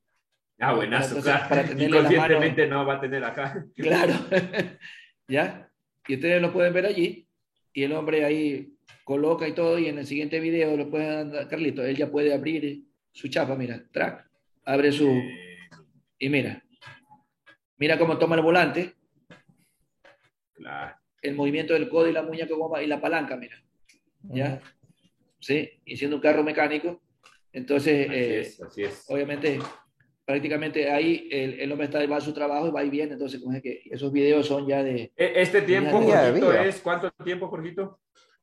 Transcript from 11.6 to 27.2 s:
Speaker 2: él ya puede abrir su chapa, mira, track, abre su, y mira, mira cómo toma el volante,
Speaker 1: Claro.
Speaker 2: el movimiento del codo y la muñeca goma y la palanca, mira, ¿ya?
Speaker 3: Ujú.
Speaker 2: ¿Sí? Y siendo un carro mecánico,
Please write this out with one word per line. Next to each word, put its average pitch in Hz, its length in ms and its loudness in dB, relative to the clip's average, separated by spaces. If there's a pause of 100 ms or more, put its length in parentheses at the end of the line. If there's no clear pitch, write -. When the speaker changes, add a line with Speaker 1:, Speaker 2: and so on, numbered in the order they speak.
Speaker 2:
él 135 120 -2
ya 147 140 -2
puede 147 240 2
abrir 147 480 -4 (300)
su - 160 -12
chapa, 135 260 -2
mira, 120 280 -8 (100)
track, - 360 -4 (360)
abre 143 280 4
su, 147 160 4 (1080)
y 135 100 -4
mira, 117 340 -2 (1160)
mira 151 200 2
cómo 165 200 2
toma 165 180 4
el 160 60 4
volante, 170 520 2 (1600)
Speaker 1:
Claro. - 420 -14 (260)
Speaker 2:
el 143 120 -6
movimiento 147 400 -2
del 156 140 0
codo 165 200 4
y 160 40 0
la 160 100 -2
muñeca 160 320 -6
goma 160 280 -4
y 151 40 -4
la 143 140 -2
palanca, 147 360 -2
mira, 120 200 -16 (680)
¿ya? 131 400 -4
Speaker 3:
Ujú. - 100 -20 (680)
Speaker 2:
¿Sí? 147 300 -2 (140)
Y 127 120 -14
siendo 143 200 -4
un 135 60 -6
carro 151 220 4
mecánico, 151 560 -2 (520)